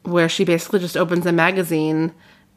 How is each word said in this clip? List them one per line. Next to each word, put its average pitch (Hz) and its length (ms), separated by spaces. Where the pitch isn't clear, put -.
where 175 260
she 196 140
basically 170 360
just 180 180
opens 175 280
a 175 60
magazine 165 840